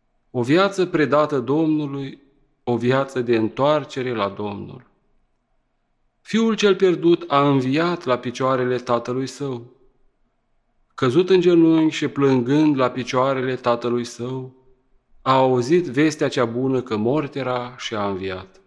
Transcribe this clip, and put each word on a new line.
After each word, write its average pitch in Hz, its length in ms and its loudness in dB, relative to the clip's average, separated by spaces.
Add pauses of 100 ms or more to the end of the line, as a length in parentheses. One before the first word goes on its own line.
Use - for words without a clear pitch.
(300)
O 123 120 -2
viață 185 440 2
predată 151 540 0
Domnului, 139 840 -2 (400)
o 120 120 0
viață 131 440 0
de 117 160 2
întoarcere 131 760 -2
la 101 140 -2
Domnul. 98 580 -10 (1300)
Fiul 226 340 0
cel 202 220 2
pierdut 170 520 2
a 143 200 4
înviat 143 560 0
la 123 140 0
picioarele 127 580 -2
tatălui 123 500 -4
său. 127 480 -10 (1200)
Căzut 156 360 0
în 185 100 6
genunchi 160 540 4
și 147 140 -2
plângând 139 680 2
la 127 140 2
picioarele 131 680 -2
tatălui 120 480 0
său, 127 500 -10 (680)
a 131 100 0
auzit 131 520 2
vestea 147 440 0
cea 127 160 0
bună 127 380 -2
că 113 140 -4
mort 139 380 -2
era 127 440 -6
și - 160 -8
a 104 140 -4
înviat. 95 580 -8